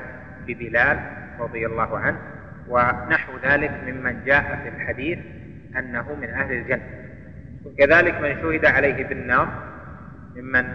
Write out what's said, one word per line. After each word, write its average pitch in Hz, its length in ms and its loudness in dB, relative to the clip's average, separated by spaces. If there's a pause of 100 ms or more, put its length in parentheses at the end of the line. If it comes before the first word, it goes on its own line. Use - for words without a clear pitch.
(480)
لبلال 120 520 2 (400)
رضي 113 260 -4
الله 113 340 0
عنه، 135 180 0 (520)
ونحو 123 640 2 (120)
ذلك 143 280 4 (160)
ممن 127 380 -4
جاء 139 380 4
في 117 60 -8
الحديث 127 500 -4 (580)
أنه 127 440 -6
من 117 80 -8
أهل 131 220 -2
الجنة. 120 320 -2 (800)
وكذلك 151 560 6
من 143 200 -2
شهد 160 240 2
عليه 135 420 4
بالنار 131 400 2 (880)
ممن 127 400 0